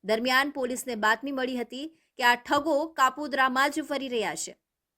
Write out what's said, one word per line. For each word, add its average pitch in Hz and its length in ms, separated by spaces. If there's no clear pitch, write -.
દરમિયાન 254 460
પોલીસને 254 440
બાતમી 220 380
મળી 254 240
હતી 247 300
કે 254 80
આ 240 100
ઠગો 285 520
કાપોદ્રામાં 269 840
જ 302 120
ફરી 269 260
રહ્યા 208 260
છે, - 220